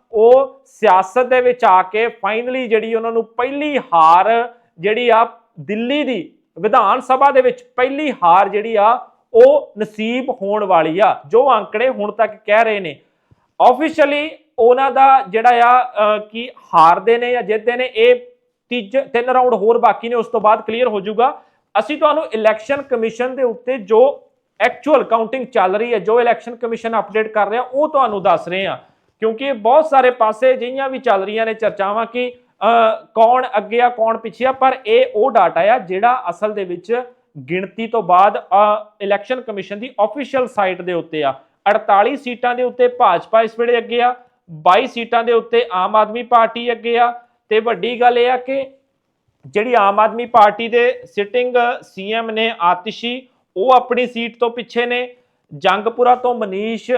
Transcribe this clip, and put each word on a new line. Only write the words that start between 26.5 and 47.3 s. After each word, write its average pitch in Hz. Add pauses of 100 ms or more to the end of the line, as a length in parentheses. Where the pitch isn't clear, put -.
ਕਮਿਸ਼ਨ 226
ਅਪਡੇਟ 208
ਕਰ 214
ਰਿਹਾ, 233
ਉਹ 269
ਤੁਹਾਨੂੰ 240
ਦੱਸ 175
ਰਹੇ 190
ਹਾਂ, 143 (440)
ਕਿਉਂਕਿ 226
ਬਹੁਤ 247
ਸਾਰੇ 262
ਪਾਸੇ 233
ਅਜਿਹੀਆਂ 262
ਵੀ 262
ਚੱਲ 196
ਰਹੀਆਂ 220
ਨੇ 220
ਚਰਚਾਵਾਂ 214
ਕਿ, 247 (300)
ਅ, 220 (100)
ਕੌਣ 240 (100)
ਅੱਗੇ 208
ਆ, 240
ਕੌਣ 226
ਪਿੱਛੇ 220
ਆ, 262
ਪਰ 262 (100)
ਇਹ 233
ਉਹ 220
ਡਾਟਾ 180
ਆ 214
ਜਿਹੜਾ 202
ਅਸਲ 208
ਦੇ 202
ਵਿੱਚ 180 (480)
ਗਿਣਤੀ 196
ਤੋਂ 226
ਬਾਅਦ, 190
ਅ, 208 (160)
ਇਲੈਕਸ਼ਨ 202
ਕਮਿਸ਼ਨ 202
ਦੀ 220 (100)
ਅਫੀਸ਼ੀਅਲ 254
ਸਾਈਟ 185
ਦੇ 180
ਉੱਤੇ 165
ਆ। 135 (380)
ਅੜਤਾਲੀ 214
ਸੀਟਾਂ 247
ਦੇ 247
ਉੱਤੇ 247
ਭਾਜਪਾ 226
ਇਸ 220
ਵੇਲੇ 240
ਅੱਗੇ 233
ਆ, 247 (360)
ਬਾਈ 175
ਸੀਟਾਂ 233
ਦੇ 240
ਉੱਤੇ 233
ਆਮ 190
ਆਦਮੀ 214
ਪਾਰਟੀ 233
ਅੱਗੇ 233
ਆ 240 (280)